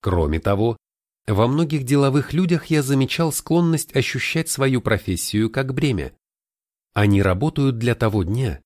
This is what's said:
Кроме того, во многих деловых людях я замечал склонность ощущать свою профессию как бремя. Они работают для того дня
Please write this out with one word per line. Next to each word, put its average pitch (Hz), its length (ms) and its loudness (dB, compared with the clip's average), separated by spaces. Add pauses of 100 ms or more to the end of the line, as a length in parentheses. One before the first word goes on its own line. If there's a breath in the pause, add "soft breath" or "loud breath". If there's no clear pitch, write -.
Кроме 82 380 0
того, 107 380 0 (500)
во 110 200 2
многих 147 360 0
деловых 139 500 0
людях 170 320 0
я 156 160 0
замечал 135 500 0
склонность 165 640 0
ощущать 135 540 -2
свою 135 320 0
профессию 104 680 -2
как 131 240 -4
бремя. 101 400 -2 (800)
Они 101 280 4
работают 120 560 0
для 117 180 0
того 107 280 0
дня 104 420 -4